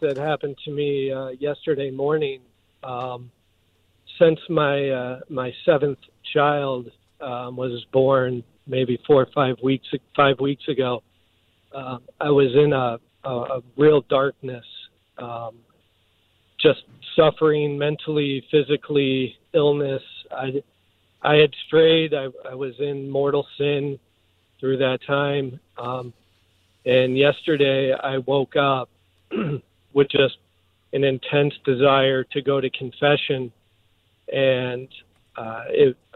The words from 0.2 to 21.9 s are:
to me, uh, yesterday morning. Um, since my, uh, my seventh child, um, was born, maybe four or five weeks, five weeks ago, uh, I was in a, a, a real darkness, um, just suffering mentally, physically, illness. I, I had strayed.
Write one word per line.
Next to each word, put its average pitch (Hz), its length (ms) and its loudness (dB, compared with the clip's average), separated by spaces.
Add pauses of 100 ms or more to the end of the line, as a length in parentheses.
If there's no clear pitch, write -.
to 151 60 -10
me, 139 400 -2
uh, 131 180 -8
yesterday 139 640 -4
morning. 139 480 -2 (440)
Um, 123 460 -10 (880)
since 160 220 6 (100)
my, 143 400 0
uh, 127 300 -6 (100)
my 127 240 -6 (120)
seventh 143 340 2 (340)
child, 139 560 0 (320)
um, 123 360 -10
was 123 340 -8
born, 131 520 2 (220)
maybe 127 400 -2
four 143 160 6
or 120 140 0
five 131 260 0
weeks, 131 260 -2 (280)
five 139 240 4
weeks 139 280 -4
ago, 127 360 -2 (720)
uh, 131 220 -10 (240)
I 151 80 -2
was 139 260 4
in 147 160 6
a, 123 260 0 (280)
a, 135 40 -6
a 123 340 -6 (120)
real 147 240 6 (100)
darkness, 135 560 -2 (520)
um, 117 400 -12 (1000)
just - 260 2 (340)
suffering 151 600 2
mentally, 147 720 -2
physically, 139 880 0 (160)
illness. 147 480 0 (300)
I, 135 320 -6 (580)
I 147 140 2
had 151 180 4 (140)
strayed. 160 460 4